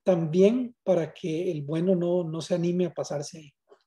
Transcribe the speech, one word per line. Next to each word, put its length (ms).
también 800
para 300
que 380
el 100
bueno 340
no, 280
no 180
se 140
anime 320
a 60
pasarse 440
ahí, 160